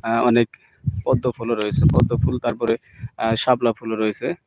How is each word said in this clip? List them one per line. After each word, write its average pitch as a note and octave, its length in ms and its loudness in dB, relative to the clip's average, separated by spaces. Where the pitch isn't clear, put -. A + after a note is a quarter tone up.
আহ, A2+ 200 -2
অনেক A#2 240 4
পদ্ম B2 260 0
ফুলও A#2 240 -4
রয়েছে, G#2 380 0
পদ্ম A#2 240 4
ফুল, B2 200 0
তারপরে, A#2 400 -2
আহ, A2+ 180 -2
শাপলা A#2+ 360 0
ফুলও A2+ 240 -6
রয়েছে। A2 380 -4